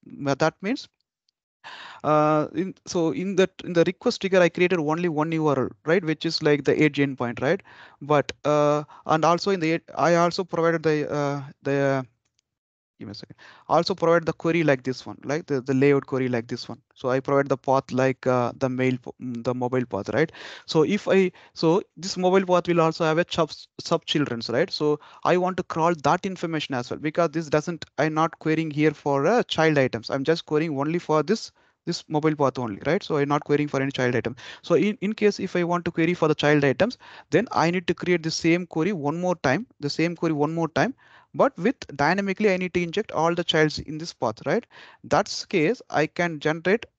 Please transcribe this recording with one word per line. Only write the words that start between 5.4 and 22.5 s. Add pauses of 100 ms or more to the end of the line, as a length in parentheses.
R
L, (140)
right,
which
is,
like,
the
Edge
endpoint,
right? (400)
But, (120)
uh, (220)
and
also
in
the
Ed-,
I
also
provided
the,
uh, (200)
the,
uh, (960)
give
me
a
second. (320)
I
also
provide
the
query
like
this
one,
like
the,
the
layout
query
like
this
one. (140)
So
I
provide
the
path
like,
uh,
the
mail,
po-,
mm,
the
mobile
path,
right? (320)
So
if
I, (220)
so (160)
this
mobile
path